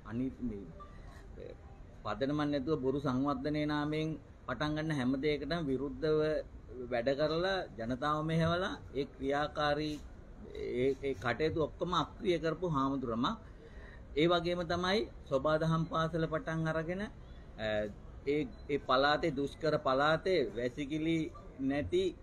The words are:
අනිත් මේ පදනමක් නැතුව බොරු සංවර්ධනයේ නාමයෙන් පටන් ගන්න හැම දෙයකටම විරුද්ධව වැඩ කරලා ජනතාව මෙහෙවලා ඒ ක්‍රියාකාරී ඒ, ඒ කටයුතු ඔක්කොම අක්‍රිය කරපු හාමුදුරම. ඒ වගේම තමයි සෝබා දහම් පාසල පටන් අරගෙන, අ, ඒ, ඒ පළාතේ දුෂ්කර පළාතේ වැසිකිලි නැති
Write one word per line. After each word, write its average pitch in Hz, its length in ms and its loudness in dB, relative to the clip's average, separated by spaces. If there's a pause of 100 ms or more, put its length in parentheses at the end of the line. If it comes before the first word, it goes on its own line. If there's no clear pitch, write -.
අනිත් 120 380 -4
මේ 104 220 -6 (1400)
පදනමක් 135 440 0
නැතුව 147 380 0
බොරු 131 180 2
සංවර්ධනයේ 143 680 0
නාමයෙන් 151 440 0 (320)
පටන් 135 320 -2
ගන්න 156 180 0
හැම 131 240 2
දෙයකටම 147 480 0
විරුද්ධව 139 560 2 (680)
වැඩ 120 260 0
කරලා 160 460 2 (160)
ජනතාව 127 520 0
මෙහෙවලා 165 440 4 (200)
ඒ 135 160 -2
ක්‍රියාකාරී 147 920 0 (760)
ඒ, 127 240 4
ඒ 139 160 -2
කටයුතු 151 500 0
ඔක්කොම 165 300 -2
අක්‍රිය 170 460 2
කරපු 160 300 0
හාමුදුරම. 135 560 0 (880)
ඒ 151 160 4
වගේම 175 360 2
තමයි 180 360 2 (240)
සෝබා 147 340 2
දහම් 160 280 4
පාසල 160 420 0
පටන් 160 400 -2
අරගෙන, 160 340 -2
අ, 214 80 -4 (1120)
ඒ, 147 180 2 (240)
ඒ 143 140 0
පළාතේ 143 520 4
දුෂ්කර 143 480 0
පළාතේ 156 600 4 (120)
වැසිකිලි 147 680 0 (400)
නැති 143 460 2 (200)